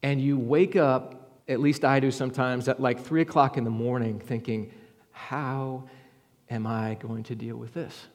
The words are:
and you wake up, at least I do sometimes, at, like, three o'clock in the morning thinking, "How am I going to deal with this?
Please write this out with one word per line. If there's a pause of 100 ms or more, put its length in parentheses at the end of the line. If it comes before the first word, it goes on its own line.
and
you
wake
up,
at
least
I
do
sometimes,
at,
like,
three
o'clock
in
the
morning
thinking, (380)
"How (600)
am
I
going
to
deal
with
this?